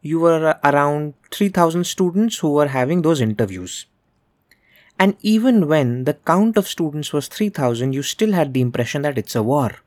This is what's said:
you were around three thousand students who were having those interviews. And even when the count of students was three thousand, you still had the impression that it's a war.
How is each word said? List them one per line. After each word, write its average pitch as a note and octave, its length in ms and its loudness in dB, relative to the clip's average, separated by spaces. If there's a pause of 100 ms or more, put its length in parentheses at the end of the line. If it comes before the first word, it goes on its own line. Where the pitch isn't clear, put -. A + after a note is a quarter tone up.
you D#3+ 200 -2
were D#3+ 420 2
around C#3+ 520 0 (140)
three G3+ 200 0
thousand F3 380 0
students F#3+ 500 0
who D3+ 160 0
were D3 140 4
having C#3 340 0
those D#3 180 2
interviews. G2+ 640 -4 (1120)
And G3 240 2
even G#3+ 460 2
when C3 380 0
the D3 80 0
count G3+ 420 2
of G3 140 0
students D3+ 420 -6
was D3 160 -4
three G#3+ 220 -4
thousand, B2+ 420 -2
you C3+ 100 -4
still G#3+ 300 -2
had D3+ 220 0
the B2+ 80 2
impression B2 400 -2
that C#3+ 160 -4
it's - 180 -6
a A2+ 80 0
war. B2+ 280 0 (160)